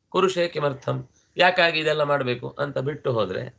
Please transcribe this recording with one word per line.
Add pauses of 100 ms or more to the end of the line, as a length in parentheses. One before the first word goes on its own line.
ಕುರುಷೇ
ಕಿಮರ್ಥಂ, (280)
ಯಾಕಾಗಿ
ಇದೆಲ್ಲ
ಮಾಡ್ಬೇಕು
ಅಂತ
ಬಿಟ್ಟು
ಹೋದ್ರೆ